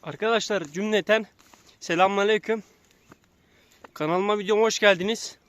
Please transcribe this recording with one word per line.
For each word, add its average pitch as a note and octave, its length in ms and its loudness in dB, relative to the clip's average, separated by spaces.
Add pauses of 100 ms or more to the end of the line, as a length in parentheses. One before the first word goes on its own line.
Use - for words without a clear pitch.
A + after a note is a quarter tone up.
Arkadaşlar G#3 540 -2
cümleten G#3 600 0 (540)
selamünaleyküm. G3+ 840 0 (1300)
Kanalıma, F#3+ 460 -2
videoma G#3 220 0
hoş A3 180 0
geldiniz. G3+ 580 0 (120)